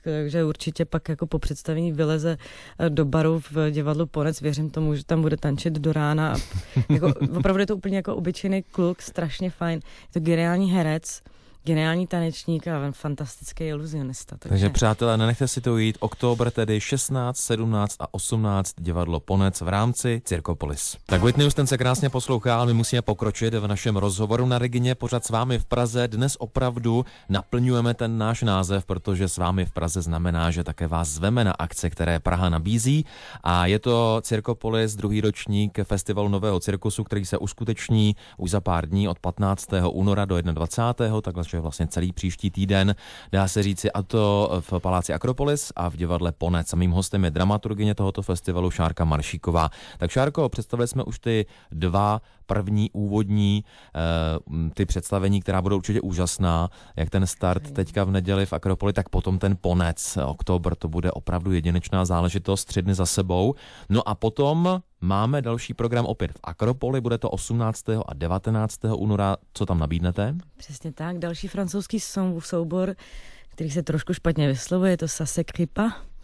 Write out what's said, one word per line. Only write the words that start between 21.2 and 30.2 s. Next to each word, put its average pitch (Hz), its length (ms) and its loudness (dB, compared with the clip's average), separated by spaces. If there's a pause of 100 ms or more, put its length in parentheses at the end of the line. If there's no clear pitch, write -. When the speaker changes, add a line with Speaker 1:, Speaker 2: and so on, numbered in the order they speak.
Speaker 2:
Whitney 123 240 4
Houston 143 220 2
se 131 100 2
krásně 127 320 2
poslouchá, 120 460 0
ale 120 120 2
my 120 60 4
musíme 117 280 2
pokročit 110 520 0
v 107 140 0
našem 101 300 0
rozhovoru 104 480 2
na 123 140 2
Regině. 123 360 0
Pořád 120 300 -2
s - 40 -6
vámi 117 300 0
v 110 60 0
Praze. 120 420 2
Dnes 120 320 0
opravdu 120 640 0 (240)
naplňujeme 120 640 2
ten 113 240 -2
náš 113 240 0
název, 95 440 2
protože 95 420 0
s 85 100 -4
vámi 90 280 2
v - 60 -2
Praze 85 300 -2
znamená, 82 500 0